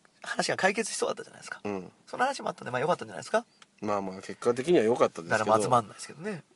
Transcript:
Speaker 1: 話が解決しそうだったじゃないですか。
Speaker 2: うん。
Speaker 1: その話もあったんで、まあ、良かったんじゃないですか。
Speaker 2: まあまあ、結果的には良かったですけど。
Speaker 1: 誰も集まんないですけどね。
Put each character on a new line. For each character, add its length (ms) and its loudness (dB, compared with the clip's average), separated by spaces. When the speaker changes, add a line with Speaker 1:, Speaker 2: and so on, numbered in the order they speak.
Speaker 1:
話 260 -2
が 80 0
解 180 2
決 180 -2
し 40 -6
そ 100 -2
う 20 0
だ 60 -2
っ 20 -18
た 80 -10
じ 60 -20
ゃ 20 -20
な 60 -20
い 20 -20
で 40 -18
す 60 -12
か。 140 -14
Speaker 2:
う 40 -4
ん。 220 -6
Speaker 1:
そ 100 -12
の 60 0
話 200 0
も 60 -6
あ 40 -2
っ 20 -6
た 80 -18
ん 20 -12
で、 60 -10
ま 80 0
あ、 20 0
良 60 0
か 60 4
っ 40 0
た 80 -6
ん 40 -14
じ 40 -14
ゃ 20 -12
な 40 -12
い 40 -10
で 20 -12
す 80 -16
か。 120 2
Speaker 2:
ま 140 0
あ 60 0
ま 100 -6
あ、 40 -12
結 180 -12
果 180 0
的 200 0
に 60 8
は 60 6
良 100 4
か 120 4
っ 40 2
た 120 -12
で 60 -10
す 40 -2
け 60 4
ど。 80 0
Speaker 1:
誰 120 6
も 40 0
集 60 0
ま 120 6
ん 60 -2
な 60 -16
い 20 -20
で 60 -18
す 80 -14
け 40 -16
ど 80 -18
ね。 220 -8